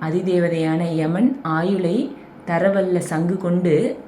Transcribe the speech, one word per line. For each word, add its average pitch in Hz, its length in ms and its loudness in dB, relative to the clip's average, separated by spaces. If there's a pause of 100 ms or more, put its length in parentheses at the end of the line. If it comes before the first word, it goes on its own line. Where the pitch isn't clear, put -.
அதிதேவதையான 170 920 0
யமன் 175 480 2
ஆயுளை 180 800 -2 (220)
தரவல்ல 185 520 2
சங்கு 170 380 -2
கொண்டு 175 600 2 (120)